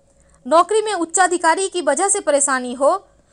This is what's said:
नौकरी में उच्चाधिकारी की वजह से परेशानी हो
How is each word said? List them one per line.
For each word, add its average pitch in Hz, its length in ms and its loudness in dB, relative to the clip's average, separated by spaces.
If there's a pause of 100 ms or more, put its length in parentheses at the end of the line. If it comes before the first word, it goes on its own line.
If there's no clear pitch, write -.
(460)
नौकरी 349 360 2
में 427 120 -4
उच्चाधिकारी 349 760 0
की 349 140 -6
वजह 294 260 0
से 403 120 -2
परेशानी 269 540 -2
हो 277 200 2 (380)